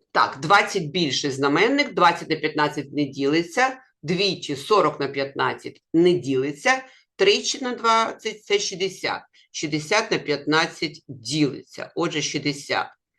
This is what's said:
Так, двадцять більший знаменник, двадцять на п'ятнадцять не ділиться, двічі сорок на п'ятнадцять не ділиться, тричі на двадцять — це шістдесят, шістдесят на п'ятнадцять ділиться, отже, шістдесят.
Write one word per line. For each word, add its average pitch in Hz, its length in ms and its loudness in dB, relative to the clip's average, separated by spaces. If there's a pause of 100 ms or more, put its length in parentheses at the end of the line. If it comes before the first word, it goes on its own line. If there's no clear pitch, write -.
(120)
Так, 131 280 0
двадцять 202 460 2
більший 147 460 0
знаменник, 185 640 2
двадцять 175 360 2
на 160 60 0
п'ятнадцять 151 560 -2
не 143 140 0
ділиться, 165 760 0 (200)
двічі 170 520 -2
сорок 196 440 2
на 139 80 -2
п'ятнадцять 135 760 -6 (100)
не 175 200 6
ділиться, 147 760 0 (260)
тричі 208 460 2
на 247 140 -4
двадцять — 226 680 0
це 202 140 2
шістдесят, 185 640 -6 (280)
шістдесят 160 600 -2
на 165 60 0
п'ятнадцять 156 880 -2
ділиться, 123 880 -4
отже, 156 260 -2
шістдесят. 143 640 -4 (320)